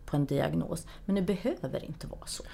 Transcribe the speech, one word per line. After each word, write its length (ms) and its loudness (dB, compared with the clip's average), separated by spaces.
på 100 0
en 100 6
diagnos. 600 2
Men 100 2
det 80 4
behöver 600 0
inte 220 -8
vara 200 -8
så. 160 -6